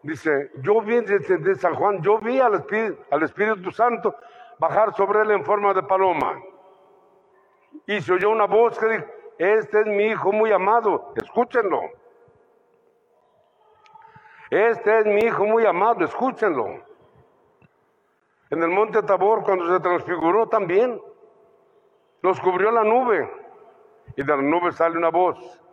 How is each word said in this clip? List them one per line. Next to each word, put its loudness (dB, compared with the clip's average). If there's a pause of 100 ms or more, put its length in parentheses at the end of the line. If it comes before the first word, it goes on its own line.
dice, -2
"Yo 2
vi", 0
de, 0
de 0
San -2
Juan, -2
"yo 2
vi -2
al 4
Espí-, -4 (140)
al 0
Espíritu -4
Santo -2 (420)
bajar 0
sobre 0
él 0
en 0
forma 0
de 0
paloma. 0 (1400)
Y -4
se -2
oyó 0
una 2
voz 2
que 0
dijo, -2 (320)
'Este 2
es 0
mi 0
Hijo 0
muy 2
amado, 0
escúchenlo. -2 (2750)
Este 2
es 2
mi 2
Hijo 0
muy 2
amado, 2
escúchenlo.'" -4 (1600)
En -2
el 0
monte 0
Tabor, 2
cuando 0
se 2
transfiguró 0
también, 0 (1200)
los 0
cubrió 0
la 2
nube, 2 (840)
y -6
de 0
la -2
nube 0
sale 0
una 0
voz -2 (120)